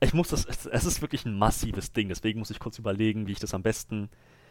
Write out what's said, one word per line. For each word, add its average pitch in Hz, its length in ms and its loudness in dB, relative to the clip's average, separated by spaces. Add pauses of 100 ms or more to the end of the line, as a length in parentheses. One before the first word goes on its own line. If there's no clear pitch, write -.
ich - 120 6
muss 170 160 4
das, - 160 0
es, - 200 -6
es - 200 0
ist - 160 0
wirklich 147 240 -4
ein 107 120 -2
massives 107 560 2
Ding, 104 160 2
deswegen 110 300 -2
muss 107 100 -6
ich 107 100 -8
kurz - 200 -8
überlegen, 107 480 2
wie 101 40 -2
ich 98 80 -4
das - 140 -6
am 92 100 -2
besten, 107 460 -2 (420)